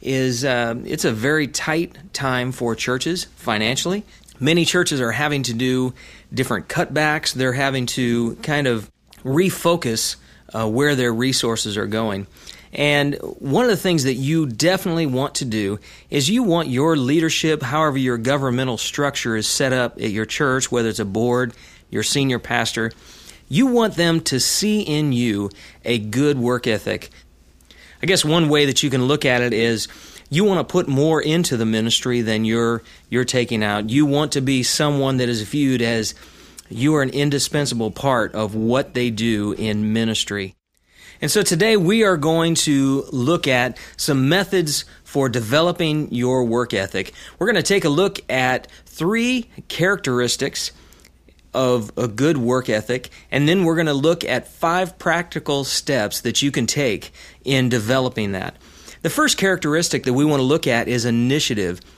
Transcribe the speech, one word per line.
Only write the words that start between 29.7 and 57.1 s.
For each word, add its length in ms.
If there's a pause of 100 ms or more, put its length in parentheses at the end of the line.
you 140
want 160
to 100
put 200
more 320
into 340
the 100
ministry 540
than 240
you're, 400 (260)
you're 140
taking 400
out. 260
You 160
want 280
to 80
be 220
someone 540
that 120
is 140
viewed 380
as 320 (540)
you 280
are 60
an 100
indispensable 800
part 440
of 180
what 400
they 160
do 440
in 400
ministry. 640 (640)
And 100
so 100
today 360
we 260
are 140
going 380
to 580
look 340
at 300 (180)
some 320
methods 560 (220)
for 240
developing 840
your 300
work 300
ethic. 400 (260)
We're 80
gonna 160
take 220
a 40
look 300 (100)
at 380 (180)
three 640 (200)
characteristics 1040 (800)
of 440
a 100
good 300
work 320
ethic, 400 (220)
and 180
then 140
we're 140
gonna 180
look 280
at 240
five 520
practical 640
steps 580
that 220
you 80
can 160
take 440 (320)